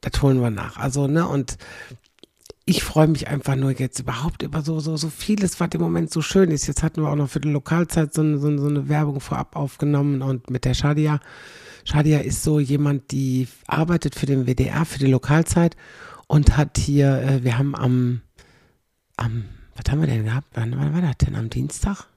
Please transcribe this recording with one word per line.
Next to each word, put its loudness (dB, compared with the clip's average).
Das -2
holen 4
wir 0
nach. -8
Also, -2
ne, 0
und -4
ich 0
freue 2
mich -4
einfach -4
nur 0
jetzt -6
überhaupt -6
über -6
so, -4
so, -4
so -4
vieles, -2
was 0
im -2
Moment 0
so -4
schön 4
ist. -2
Jetzt -2
hatten -2
wir 0
auch 0
noch 0
für -4
die -2
Lokalzeit 0
so, 2
so, 0
so 0
eine -2
Werbung 0
vorab -6
aufgenommen 0
und -4
mit -4
der 2
Shadia. 2
Shadia 4
ist -4
so 4
jemand, 0
die 0
arbeitet 0
für -4
den 2
W 2
D 2
R, 0
für -8
die 2
Lokalzeit 4
und 6
hat 0
hier, 4
äh, 0
wir 2
haben 0
am, 0
am, -4
was -12
haben -2
wir 0
denn -2
gehabt? -4
Wann, -4
wann -2
war 0
das -2
denn? 0
Am -6
Dienstag? -6